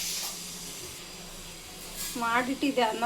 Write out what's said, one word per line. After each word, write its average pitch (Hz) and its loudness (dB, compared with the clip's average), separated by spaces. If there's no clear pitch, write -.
ಮಾಡಿಟ್ಟಿದ್ದೆ 247 4
ಅನ್ನ 226 4